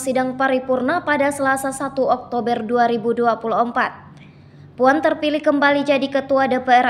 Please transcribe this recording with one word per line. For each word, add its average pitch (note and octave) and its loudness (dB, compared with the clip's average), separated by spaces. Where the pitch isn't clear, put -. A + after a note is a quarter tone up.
sidang B3+ -2
paripurna C4 0
pada C#4+ 2
Selasa C4+ -2
satu C4+ -2
Oktober A#3+ -2
dua A#3 0
ribu A#3 -2
dua A#3 0
puluh A3 0
empat. - -4
Puan C4+ 4
terpilih D4+ 0
kembali C#4+ 2
jadi C4+ 0
Ketua C4+ 0
D B3+ 0
P B3+ -6
R B3 4